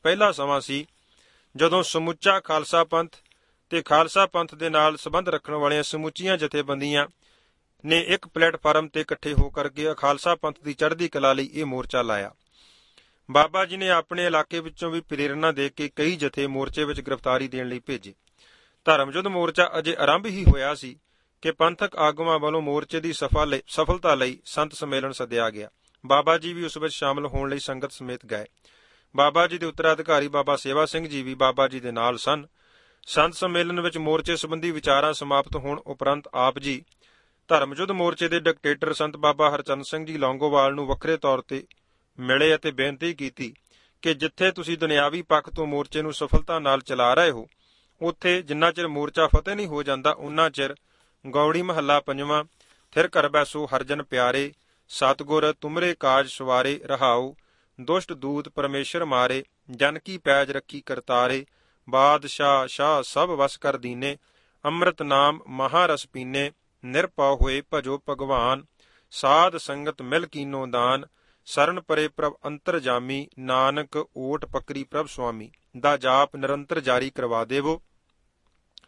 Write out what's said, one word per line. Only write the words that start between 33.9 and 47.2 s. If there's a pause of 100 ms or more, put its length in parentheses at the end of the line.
ਮੋਰਚੇ
ਸੰਬੰਧੀ
ਵਿਚਾਰਾਂ
ਸਮਾਪਤ
ਹੋਣ
ਉਪਰੰਤ
ਆਪ
ਜੀ (640)
ਧਰਮ
ਯੁੱਧ
ਮੋਰਚੇ
ਦੇ
ਡਿਕਟੇਟਰ
ਸੰਤ
ਬਾਬਾ
ਹਰਚੰਦ
ਸਿੰਘ
ਜੀ
ਲੌਂਗੋਵਾਲ
ਨੂੰ
ਵੱਖਰੇ
ਤੌਰ
ਤੇ (520)
ਮਿਲੇ
ਅਤੇ
ਬੇਨਤੀ
ਕੀਤੀ (480)
ਕਿ
ਜਿੱਥੇ
ਤੁਸੀਂ
ਦੁਨਿਆਵੀ
ਪੱਖ
ਤੋਂ
ਮੋਰਚੇ
ਨੂੰ
ਸਫਲਤਾ
ਨਾਲ
ਚਲਾ
ਰਹੇ